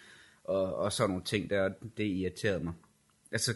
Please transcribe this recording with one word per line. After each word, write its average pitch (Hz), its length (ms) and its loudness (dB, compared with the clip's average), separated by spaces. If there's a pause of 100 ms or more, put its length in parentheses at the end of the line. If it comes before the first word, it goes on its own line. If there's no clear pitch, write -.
(440)
og, 95 320 0
og 101 160 0
sådan 107 180 2
nogle 92 140 -2
ting 95 260 -2
der, 98 180 4 (280)
det 107 80 0
irriterede 92 600 0
mig. 82 80 -2 (600)
Altså, 113 240 0